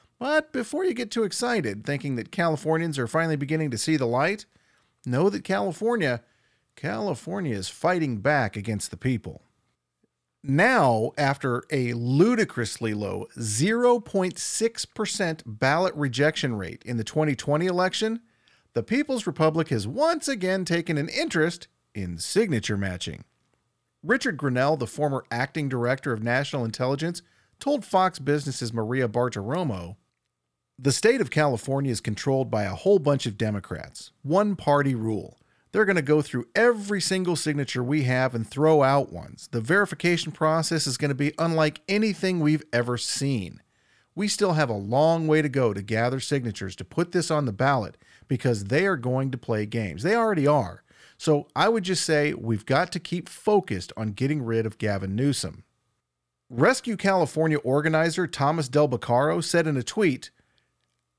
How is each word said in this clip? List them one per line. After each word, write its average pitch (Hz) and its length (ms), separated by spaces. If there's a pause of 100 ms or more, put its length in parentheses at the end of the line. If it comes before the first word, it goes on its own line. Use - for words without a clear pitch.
(180)
But 302 340
before 277 320
you 349 120
get 233 160
too 233 140
excited, 170 600
thinking 143 300
that 113 160
Californians 160 680
are 123 100
finally 156 280
beginning 147 340
to 117 80
see 156 200
the 135 100
light, 135 400 (580)
know 135 240
that 196 140
California, 190 800 (520)
California 180 800
is 98 140
fighting 160 480
back 123 400
against 104 340
the - 60
people. - 460 (1000)
Now, 139 760
after 139 540
a 123 220
ludicrously 123 1000
low 98 340 (120)
zero 214 640
point 185 360
six - 460
percent 180 640
ballot 139 500
rejection 143 600
rate 92 300
in 117 120
the 110 80
twenty 151 280
twenty 147 320
election, 185 540 (540)
the 117 100
People's 262 420
Republic 160 440
has 104 180
once 294 400
again 190 380
taken 170 320
an 143 100
interest 170 640 (240)
in 87 240
signature 127 580
matching. 95 480 (800)
Richard 220 340
Grenell, 135 400
the 127 80
former 139 460
acting 131 380
director 127 420
of 107 100
national 127 440
intelligence, 139 560 (360)
told 277 280
Fox 185 340
Business's 139 540
Maria 117 340
Bartiromo, 110 880 (800)
"The 135 140
state 233 300
of 139 100
California 139 640
is 104 80
controlled 131 500
by 107 120
a 95 120
whole 190 240
bunch 143 260
of 101 120
Democrats. 98 760 (120)
One 190 340
party 143 360
rule. 110 460 (320)
They're 208 140
gonna 185 160
go 151 200
through 123 340
every 208 460
single 180 340
signature 143 480
we 143 200
have 127 300
and 113 140
throw 151 340
out 135 300
ones. - 400
The 120 80
verification 170 720
process 156 560
is 127 80
gonna 143 180
be 143 240
unlike 160 520
anything 190 500
we've 151 320
ever 120 260
seen. 123 640 (540)
We 202 140
still 196 240
have 151 160
a 113 40
long 147 540
way 156 140
to 147 80
go 123 240
to 101 80
gather 113 400
signatures 117 560
to 104 80
put 170 260
this 175 180
on 151 140
the 123 80
ballot 127 460 (320)
because 117 360
they 139 200
are 190 100
going 131 360
to 135 60
play 107 280
games. 104 380
They 190 120
already 214 320
are. 120 340 (360)
So 147 380
I 160 120
would 226 160
just 175 220
say 147 280
we've 110 320
got 160 280
to 180 60
keep - 280
focused 180 720
on 107 160
getting 139 300
rid 113 220
of 104 120
Gavin 98 360
Newsom." 110 520 (840)
Rescue 208 460
California 160 640
organizer 160 680
Thomas 143 420
Del 147 180
Beccaro 139 560
said 170 240
in 151 80
a 123 80
tweet, 165 460 (880)